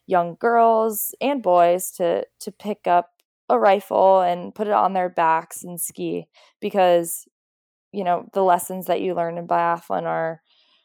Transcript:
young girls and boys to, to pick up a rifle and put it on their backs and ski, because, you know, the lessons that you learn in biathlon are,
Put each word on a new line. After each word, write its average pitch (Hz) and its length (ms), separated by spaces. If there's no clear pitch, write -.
young 175 320
girls 226 840
and 262 220
boys 175 500
to, 175 320
to 190 120
pick - 340
up 175 240
a 247 100
rifle 196 600
and 175 340
put 208 140
it 214 40
on 190 220
their 180 140
backs 165 560
and 175 160
ski, 170 460
because, 180 680
you 202 100
know, 175 300
the 196 100
lessons 185 440
that 180 140
you 185 140
learn 170 240
in 170 80
biathlon 170 580
are, 165 360